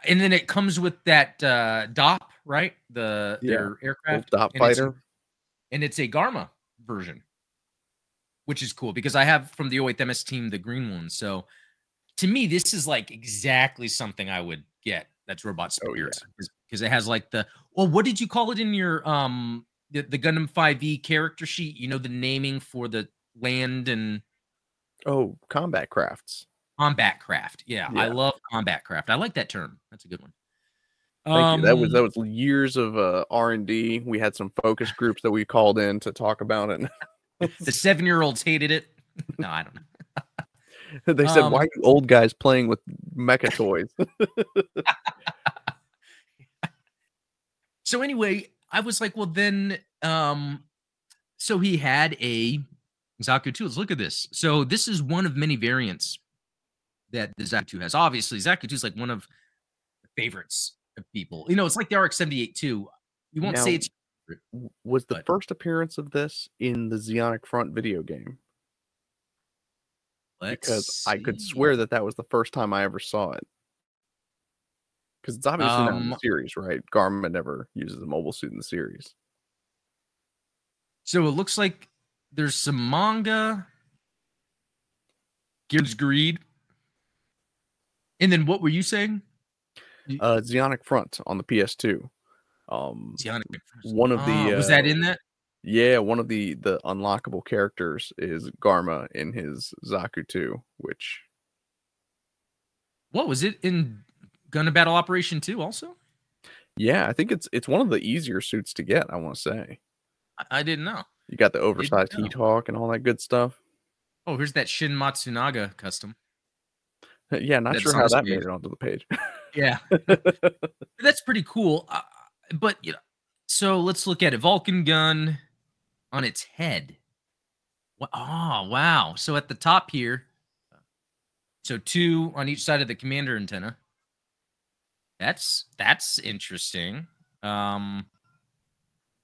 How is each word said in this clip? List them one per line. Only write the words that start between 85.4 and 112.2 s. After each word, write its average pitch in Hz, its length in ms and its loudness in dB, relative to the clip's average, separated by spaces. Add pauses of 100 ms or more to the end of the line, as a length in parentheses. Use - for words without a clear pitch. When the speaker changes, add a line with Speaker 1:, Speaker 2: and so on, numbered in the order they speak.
Speaker 1:
Gears 147 260 2
Greed. 147 440 2 (1800)
And 185 100 6
then 160 160 4
what 185 140 2
were 160 80 2
you 165 140 0
saying? 208 400 -2 (840)
You 139 140 -6
Speaker 2:
Uh, 113 220 4
Zeonic 127 420 0
Front - 420 0
on 98 120 -4
the 92 60 -6
P 107 160 2
S 98 140 0
two. 113 340 -2 (600)
Um, 57 500 -8
Speaker 1:
Zeonic 110 300 -6
Front. - 480 -10
Speaker 2:
one 123 160 6
of 110 140 0
the, 107 260 2
Speaker 1:
Oh, 98 40 2
was 139 120 2
that 143 160 6
Speaker 2:
uh, 147 40 2
Speaker 1:
in 156 120 2
that? 175 180 0 (460)
Speaker 2:
yeah, 120 340 6
one 113 220 0
of 117 80 -4
the, 104 260 -2
the 92 300 -2
unlockable 98 600 -4
characters 98 720 -4
is 82 320 -6 (140)
Garma 87 500 2
in 78 200 -6
his 76 420 -10 (100)
Zaku 87 440 -6
two, 71 340 -6 (140)
which - 460 -12 (1900)
Speaker 1:
What, 247 180 -2
was 131 140 0
it 208 200 -2
in 156 420 -2 (460)
Gundam 156 240 0
Battle 165 200 6
Operation 175 460 2
two 214 200 -6
also? 269 360 -8 (800)
Speaker 2:
Yeah, 104 320 2
I 113 40 -2
think 190 200 0
it's, - 200 -4
it's 123 160 -4
one 160 120 4
of 233 100 2
the 107 80 2
easier 120 420 -2
suits - 340 -6
to - 80 -8
get, - 300 2
I 85 40 -6
wanna 80 200 -6
say. - 440 -8 (580)
Speaker 1:
I, - 120 -8
I 139 120 -2
didn't 151 220 -4
know. 214 180 -8 (260)
Speaker 2:
You - 80 -12
got 107 160 6
the - 60 -2
Speaker 1:
Didn't 101 120 2
Speaker 2:
oversized 95 460 0
Speaker 1:
know. 107 80 -4